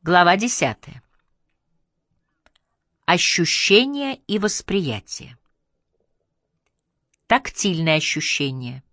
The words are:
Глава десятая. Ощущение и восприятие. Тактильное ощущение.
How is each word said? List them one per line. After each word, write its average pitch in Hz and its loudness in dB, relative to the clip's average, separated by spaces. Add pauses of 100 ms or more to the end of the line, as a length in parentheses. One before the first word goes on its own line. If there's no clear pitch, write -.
Глава 175 6
десятая. 180 -4 (2000)
Ощущение 247 0
и 202 -2
восприятие. 151 -6 (1900)
Тактильное 165 0
ощущение. 131 -4